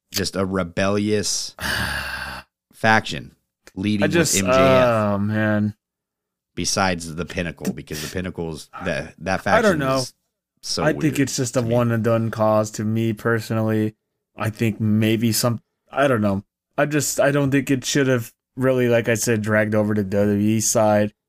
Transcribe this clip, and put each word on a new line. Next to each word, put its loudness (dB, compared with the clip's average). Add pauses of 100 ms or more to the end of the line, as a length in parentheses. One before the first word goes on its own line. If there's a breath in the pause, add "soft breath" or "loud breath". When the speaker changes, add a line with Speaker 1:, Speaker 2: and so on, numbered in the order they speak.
(100)
Speaker 1:
Just -6
a -2
rebellious -2 (580 loud breath)
Speaker 2:
<sighs> -14
Speaker 1:
faction 0 (400)
leading 0
Speaker 2:
I 2
just, 2
Speaker 1:
with 0
M 0
J 4
F. 6
Speaker 2:
oh, 0
man. 0 (840)
Speaker 1:
Besides -2
the -6
Pinnacle, -6
because -12
the -10
Pinnacle's, -8 (160)
that, -6
that -4
Speaker 2:
I 4
don't 2
Speaker 1:
faction -
Speaker 2:
know. 0
Speaker 1:
is -6 (480)
so -4
Speaker 2:
I 2
think -2
Speaker 1:
weird 0
Speaker 2:
it's 0
just -4
a 2
Speaker 1:
to -2
me. 0
Speaker 2:
one 2
and 0
done 0
cause 2
to -6
me 0
personally. -2 (420)
I -4
think -2
maybe 2
some, -2 (320)
I 2
don't 2
know. 0 (340)
I 2
just, -2
I 4
don't 2
think 0
it 0
should 0
have 0 (240)
really, 2
like 2
I 2
said, 0
dragged 2
over 2
to 2
W 2
W 2
E 2
side. 2 (160)